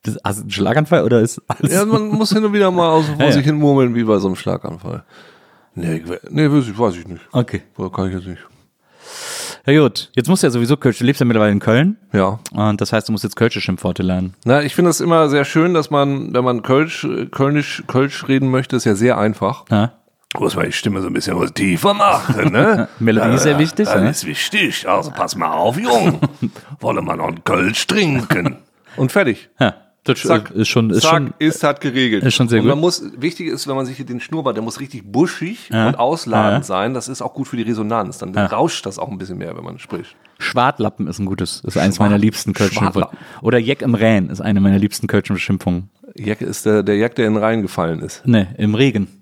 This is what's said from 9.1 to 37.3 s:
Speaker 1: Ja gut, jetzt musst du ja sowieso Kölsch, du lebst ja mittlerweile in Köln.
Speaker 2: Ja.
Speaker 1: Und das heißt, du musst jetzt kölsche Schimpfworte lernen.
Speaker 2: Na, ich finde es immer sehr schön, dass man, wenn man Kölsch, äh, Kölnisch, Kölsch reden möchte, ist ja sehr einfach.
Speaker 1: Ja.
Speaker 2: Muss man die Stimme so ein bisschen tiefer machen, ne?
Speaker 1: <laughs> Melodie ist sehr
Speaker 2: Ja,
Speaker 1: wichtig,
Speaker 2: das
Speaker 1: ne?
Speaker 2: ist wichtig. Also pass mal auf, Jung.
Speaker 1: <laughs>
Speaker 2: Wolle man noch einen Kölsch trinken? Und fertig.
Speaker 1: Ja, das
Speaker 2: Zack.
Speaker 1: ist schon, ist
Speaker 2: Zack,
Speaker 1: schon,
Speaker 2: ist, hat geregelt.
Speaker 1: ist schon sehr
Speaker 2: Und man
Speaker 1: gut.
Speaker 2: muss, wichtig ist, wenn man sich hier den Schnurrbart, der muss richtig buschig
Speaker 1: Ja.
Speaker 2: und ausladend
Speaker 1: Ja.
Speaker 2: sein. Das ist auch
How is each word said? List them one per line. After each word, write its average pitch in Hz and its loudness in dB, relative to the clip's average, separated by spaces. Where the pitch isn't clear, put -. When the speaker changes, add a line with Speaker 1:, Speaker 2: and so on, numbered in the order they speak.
Speaker 1:
Ja 151 6
gut, - 0
jetzt 123 0
musst 190 2
du - 4
ja 127 2
sowieso 120 2
Kölsch, 123 0
du 123 -2
lebst 135 2
ja 127 4
mittlerweile 107 4
in 101 2
Köln. 147 2
Speaker 2:
Ja. 98 2
Speaker 1:
Und 107 0
das 104 -2
heißt, 110 0
du 110 -2
musst 104 -4
jetzt 101 -6
kölsche 107 0
Schimpfworte 90 -2
lernen. 92 -2
Speaker 2:
Na, 135 4
ich 147 -4
finde 175 4
es - -2
immer 160 4
sehr 139 2
schön, 170 2
dass 156 0
man, 139 0
wenn 123 2
man 123 0
Kölsch, 156 2
äh, 127 -4
Kölnisch, 139 -2
Kölsch 139 0
reden 135 2
möchte, 127 0
ist 113 0
ja 107 4
sehr 110 4
einfach. 104 -2
Speaker 1:
Ja. 110 2
Speaker 2:
Muss - -2
man - 0
die - -6
Stimme 98 -4
so 92 -4
ein 87 -4
bisschen 87 -4
tiefer 123 0
machen, 180 0
ne? 160 2
Speaker 1:
<laughs> - -20
Melodie 113 2
ist - 2
sehr 151 4
Speaker 2:
Ja, 139 2
Speaker 1:
wichtig, 160 0
Speaker 2:
das 98 2
Speaker 1:
ne? 107 2
Speaker 2:
ist - -6
wichtig. 156 -2
Also 98 0
pass - -4
mal 82 -2
auf, 107 0
Jung. 202 2
Speaker 1:
<laughs> - -20
Speaker 2:
Wolle - -2
man 87 -4
noch 85 -4
einen 85 -10
Kölsch 92 0
trinken? 131 0
Und 131 0
fertig. 147 0
Speaker 1:
Ja, 113 2
das - 0
Speaker 2:
Zack. - 0
Speaker 1:
ist 104 0
schon, 113 2
ist 95 4
Speaker 2:
Zack, 156 4
Speaker 1:
schon, 151 2
Speaker 2:
ist, 156 0
hat 143 0
geregelt. 123 0
Speaker 1:
ist 123 4
schon 120 2
sehr 113 4
Speaker 2:
Und - 2
man 139 4
Speaker 1:
gut. 151 0
Speaker 2:
muss, 175 0
wichtig 165 -6
ist, 135 -8
wenn 139 -4
man 135 -4
sich 127 -10
hier 123 -12
den 120 -8
Schnurrbart, 135 -4
der 107 -4
muss 113 -8
richtig 107 -14
buschig 175 -2
Speaker 1:
Ja. 113 2
Speaker 2:
und 139 -2
ausladend 113 0
Speaker 1:
Ja. - -10
Speaker 2:
sein. 101 -2
Das 123 -6
ist 131 -10
auch - -8